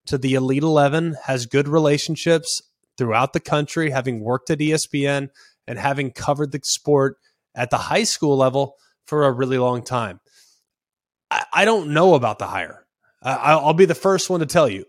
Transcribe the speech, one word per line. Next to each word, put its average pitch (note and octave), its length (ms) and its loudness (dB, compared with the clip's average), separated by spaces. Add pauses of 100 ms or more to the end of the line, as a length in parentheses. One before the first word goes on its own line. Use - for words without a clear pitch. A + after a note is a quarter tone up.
to C#3+ 120 -4
the C3 160 -2
Elite C3+ 300 0
Eleven, D#3 600 2
has B2 220 -4
good C#3+ 220 0
relationships D#3 920 0 (380)
throughout A#2+ 340 0
the E3+ 80 -2
country, D3+ 500 -2
having B2+ 300 -4
worked B2 300 -4
at D3+ 100 -2
E D3+ 120 0
S D#3 120 0
P C#3 220 -4
N C#3 240 -2 (360)
and A#2+ 120 -10
having C#3 320 -2
covered C#3+ 400 -4
the D3 140 -8
sport C3+ 520 0 (380)
at A#2+ 160 -6
the A#2+ 80 -2
high F#3 240 -2
school D3+ 340 0
level C3 380 0 (320)
for D3+ 180 0
a C#3 60 4
really B2+ 280 -2
long B2 220 0
time. A2+ 380 -6 (1120)
I, - 220 -2
I F#3 120 2
don't F#3 300 0
know F3 200 6
about A#2 260 0
the F#2+ 80 -6
hire. F#2 360 -8 (380)
I, C#3 300 2
I'll D3+ 200 4
be F3+ 120 8
the E3 100 2
first F#3+ 340 0
one F3+ 120 -2
to D3+ 60 -2
tell D#3 220 4
you, G2 200 -6